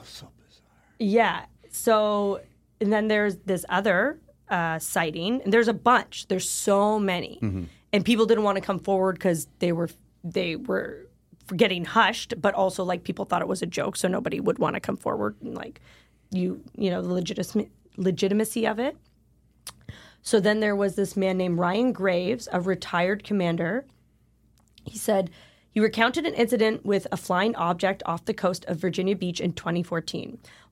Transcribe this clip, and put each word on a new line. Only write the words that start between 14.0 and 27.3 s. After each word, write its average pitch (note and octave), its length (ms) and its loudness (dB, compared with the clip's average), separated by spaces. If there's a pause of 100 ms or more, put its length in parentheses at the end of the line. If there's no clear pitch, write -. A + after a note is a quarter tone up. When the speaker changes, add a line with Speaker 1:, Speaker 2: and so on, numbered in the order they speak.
Speaker 2:
nobody F3+ 320 -2
would - 220 0
wanna - 200 0
come - 160 -4
forward - 460 -2
and, - 140 -10
like, - 240 -14 (500)
you, F#3 320 -2 (160)
you G3+ 120 0
know, F3+ 120 -4
the F3+ 100 -4
legitis-, F3+ 440 -4 (400)
legitimacy G3+ 720 0
of G#3+ 120 0
it. C4 180 -4 (1300)
So - 180 2
then G#3+ 200 2
there G#3 160 2
was G3 180 0
this G3 220 -2
man F#3+ 200 0
named F3+ 220 0
Ryan G3+ 340 0
Graves, F#3+ 600 -2
a F#3 80 0
retired F#3 640 -2
commander. F3 600 -2 (1000)
He - 140 -14
said G3 320 0 (400)
he G#3+ 100 0
recounted A3+ 440 2
an - 100 -2
incident A3 520 2
with G3+ 260 0
a E3+ 40 -2
flying F#3+ 400 0